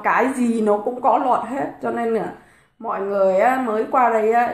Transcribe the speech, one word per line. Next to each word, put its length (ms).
Cái 300
gì 280
nó 180
cũng 220
có 180
luật 300
hết. 240
Cho 80
nên 240
là 180
mọi 220
người 400
á, 260
mới 240
qua 200
đây 220
á, 220